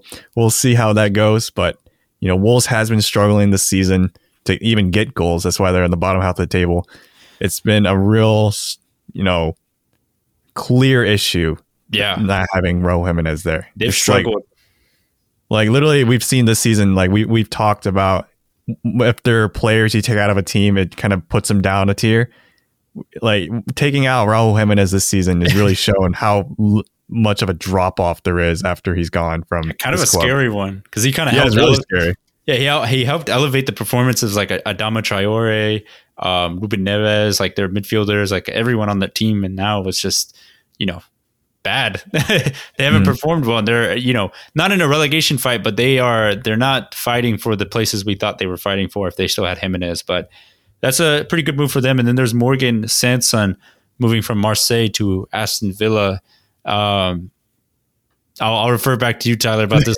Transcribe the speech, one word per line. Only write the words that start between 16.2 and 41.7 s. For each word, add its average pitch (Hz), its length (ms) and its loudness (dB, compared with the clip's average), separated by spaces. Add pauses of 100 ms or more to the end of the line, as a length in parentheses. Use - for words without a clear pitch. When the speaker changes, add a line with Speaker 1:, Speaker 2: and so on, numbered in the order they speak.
Speaker 1:
seen 127 220 2
this 110 140 4
season, 104 360 2
like, 92 160 2
we, 107 140 2
we've 113 240 0
talked 107 360 0
about 95 420 0 (560)
w-, 117 240 2
if - 140 0
there 113 220 4
are 104 60 2
players 110 440 2
you 107 80 2
take 107 160 0
out 101 140 2
of 98 60 0
a 98 40 0
team, 101 360 2
it 92 200 -2
kind 101 160 0
of 90 160 -4
puts - 180 -2
them 101 140 0
down 98 280 2
a 101 40 2
tier. 113 380 0 (880)
Like, 104 280 0 (260)
taking 143 300 0
out 127 220 2
Raul 110 300 4
Jimenez 101 340 2
this 98 160 0
season 90 360 2
is 87 120 4
really 101 200 4
Speaker 2:
<laughs> - 120 -2
Speaker 1:
showing 95 260 2
how 104 360 0 (100)
l-, 104 240 2 (240)
much 110 360 0
of 95 60 -2
a 92 40 0
drop 92 460 -2
off 85 240 -2
there 87 160 0
is 85 240 0
after 90 320 -4
he's 85 140 -2
gone 82 340 -4
from 80 360 -4
Speaker 2:
Kind 131 140 -4
of 185 60 0
Speaker 1:
the 147 60 0
Speaker 2:
a - 20 0
Speaker 1:
squad. - 140 2
Speaker 2:
scary 131 280 0
one, 98 420 -6
'cause 107 120 -4
he 131 80 0
kinda 147 200 -2
Speaker 1:
Yeah, 131 100 2
Speaker 2:
helped 139 80 4
Speaker 1:
it's 110 80 2
really - 180 6
Speaker 2:
ele- - 60 -2
Speaker 1:
scary. 90 340 -2 (320)
Speaker 2:
Yeah, 143 80 0
he 123 100 0
hel-, 143 200 0
he 123 200 0
helped 147 240 -4
elevate 131 380 0
the - 60 -4
performances 120 600 0
like 101 160 0
a-, 95 140 -2
Adama 107 360 -4
Traore, 107 800 0 (340)
um, 90 420 -2
Ruben 101 240 -4
Neves, 107 560 0
like, 92 160 -4
their 98 140 -2
midfielders, 104 640 -2
like, 92 180 -4
everyone 113 400 -2
on 101 100 0
that 95 160 -4
team, 107 280 -2
and 95 120 -6
now 101 280 -2
it's 92 180 -6
just, - 340 -4 (440)
you 107 80 -4
know, 87 140 -8 (600)
bad. 110 440 -4